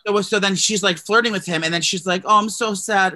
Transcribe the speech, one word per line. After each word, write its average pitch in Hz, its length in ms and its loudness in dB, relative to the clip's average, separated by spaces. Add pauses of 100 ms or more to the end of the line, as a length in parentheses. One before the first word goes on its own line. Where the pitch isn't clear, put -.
So, 208 180 0
so 208 160 -2
then 196 180 2
she's, 208 260 0
like, 185 160 0
flirting 226 340 2
with 190 140 -4
him, 165 160 -2
and 160 100 -2
then 170 100 -2
she's 170 240 -4
like, 185 180 0
Oh, 214 140 4
I'm 208 100 2
so 220 260 -4
sad 190 400 0